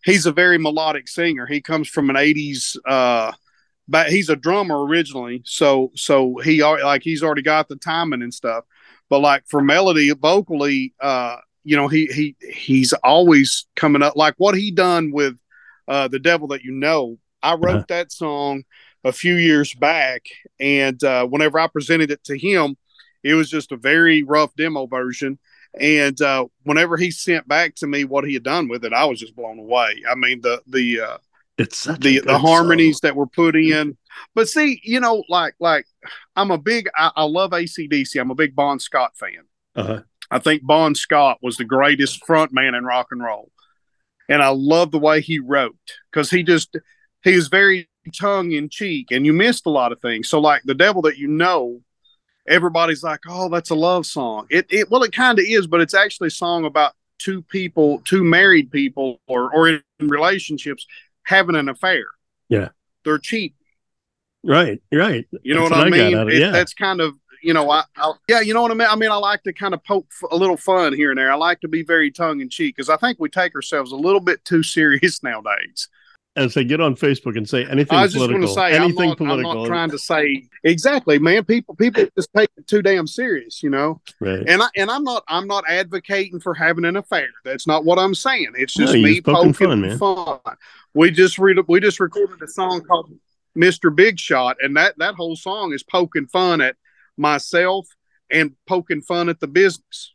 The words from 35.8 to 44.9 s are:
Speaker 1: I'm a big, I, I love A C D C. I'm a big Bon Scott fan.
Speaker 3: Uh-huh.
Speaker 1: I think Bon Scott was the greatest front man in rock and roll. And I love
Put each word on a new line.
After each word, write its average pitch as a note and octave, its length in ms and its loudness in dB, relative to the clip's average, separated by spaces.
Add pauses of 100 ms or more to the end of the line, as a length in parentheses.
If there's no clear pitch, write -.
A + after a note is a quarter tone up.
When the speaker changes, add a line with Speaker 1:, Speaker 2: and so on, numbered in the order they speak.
Speaker 1:
I'm G3 160 0
a E3+ 60 -2
big, G3 380 -4
I, D#3 200 2
I D#3 80 0
love E3+ 300 -2
A F3 140 -4
C E3 200 -12
D C#3+ 180 0
C. - 140 -6
I'm B2+ 120 -4
a C3 40 -6
big C#3+ 200 -2
Bon C#3+ 240 0
Scott - 360 -4
fan. F#2 300 -16 (300)
Speaker 3:
Uh-huh. G#2+ 260 -6 (300)
Speaker 1:
I B2+ 80 -2
think D3+ 240 -2
Bon D3+ 320 2
Scott C#3+ 460 2
was A#2+ 160 -6
the A#2+ 80 -8
greatest C3+ 600 0
front D#3 260 2
man C3 240 0
in A#2+ 80 -6
rock B2 280 -4
and B2 120 -12
roll. G#2+ 280 -8 (760)
And C#3+ 140 2
I C3+ 80 4
love D3 420 2